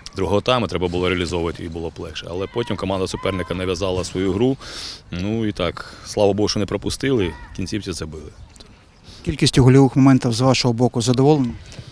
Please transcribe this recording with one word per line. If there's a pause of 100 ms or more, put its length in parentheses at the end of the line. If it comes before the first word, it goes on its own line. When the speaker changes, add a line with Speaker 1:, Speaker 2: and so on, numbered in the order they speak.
(160)
Speaker 1:
другого
тайму,
треба
було
реалізовувати
і
було
б
легше.
Але
потім
команда
суперника
нав'язала
свою
гру, (540)
ну
і
так, (120)
слава
Богу,
що
не
пропустили, (200)
в
кінцівці
забили. (920)
Speaker 2:
Кількістю
гольових
моментів
з
вашого
боку
задоволені? (380)